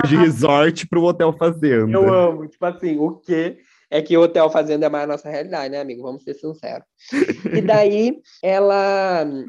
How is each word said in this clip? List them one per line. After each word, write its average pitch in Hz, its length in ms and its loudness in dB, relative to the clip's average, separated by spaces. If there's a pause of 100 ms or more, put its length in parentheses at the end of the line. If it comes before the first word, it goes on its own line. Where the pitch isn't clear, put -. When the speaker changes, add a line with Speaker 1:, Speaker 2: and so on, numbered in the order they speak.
Speaker 1:
de 143 80 2
Speaker 2:
a, 175 60 6
a 170 40 6
Speaker 1:
resort 147 600 2
pro 170 160 0
Hotel 170 300 0
Fazenda. 156 640 0
Speaker 2:
Eu 190 160 4
amo, 165 340 0
tipo - 180 -10
assim, 175 320 -4
o 160 200 -2
quê? 170 400 -4 (340)
É 151 120 -2
que 165 120 0
o 165 60 6
Hotel 170 300 4
Fazenda 156 340 0
é 147 40 0
mais 147 160 -4
a - 80 -6
nossa 147 160 -12
realidade, 151 420 -8
né, 143 100 -8
amigo? 123 220 -12
Vamos 135 200 -14
ser 143 120 -10
sinceros. 147 500 -12 (240)
Speaker 1:
<laughs> 247 460 -2
Speaker 2:
E 180 80 0
daí, 214 580 2 (220)
ela, 190 840 2 (240)